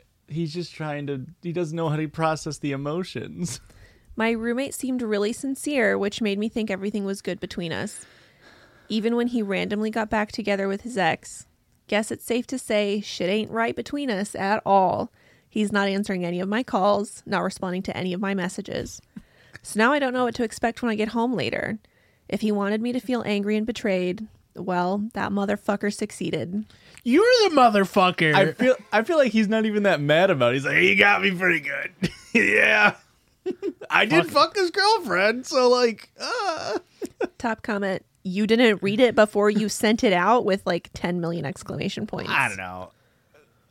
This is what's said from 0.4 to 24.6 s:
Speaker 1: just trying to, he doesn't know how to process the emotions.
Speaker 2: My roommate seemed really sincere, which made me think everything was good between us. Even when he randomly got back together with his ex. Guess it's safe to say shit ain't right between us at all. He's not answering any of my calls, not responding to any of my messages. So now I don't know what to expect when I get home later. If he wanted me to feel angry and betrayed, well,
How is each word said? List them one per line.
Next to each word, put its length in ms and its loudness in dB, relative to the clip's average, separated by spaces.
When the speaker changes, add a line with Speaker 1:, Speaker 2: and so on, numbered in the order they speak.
Speaker 1:
just 220 -10
trying 320 -8
to, 180 -6
he 100 -6
doesn't 220 -4
know 140 -2
how 80 -2
to 100 -2
process 520 -4
the 140 -4
emotions. 880 -6
Speaker 2:
My 180 0
roommate 420 -4
seemed 280 -4
really 300 0
sincere, 640 -2
which 220 -2
made 180 0
me 100 -2
think 220 -4
everything 340 -4
was 180 -6
good 180 -6
between 320 -6
us. 320 -8
Even 280 0
when 120 0
he 140 -2
randomly 480 -2
got 200 -4
back 200 -2
together 380 -2
with 140 -4
his 160 -10
ex. 480 -2
Guess 240 0
it's 120 -12
safe 240 -2
to 100 -6
say 420 -2
shit 300 -6
ain't 200 -2
right 240 -2
between 360 -6
us 240 -4
at 320 -2
all. 440 2
He's 220 0
not 160 2
answering 360 -2
any 160 -2
of 80 -4
my 140 0
calls, 640 0
not 160 -2
responding 400 -4
to 140 -8
any 160 -4
of 80 -4
my 140 -2
messages. 680 -6
So 160 -8
now 140 4
I 60 2
don't 140 -2
know 120 0
what 120 -2
to 80 -2
expect 380 -4
when 100 0
I 20 -2
get 140 -2
home 260 0
later. 440 -2
If 140 -4
he 100 2
wanted 280 -2
me 120 -4
to 80 -4
feel 260 -2
angry 300 0
and 100 -2
betrayed, 600 -2
well, 600 -2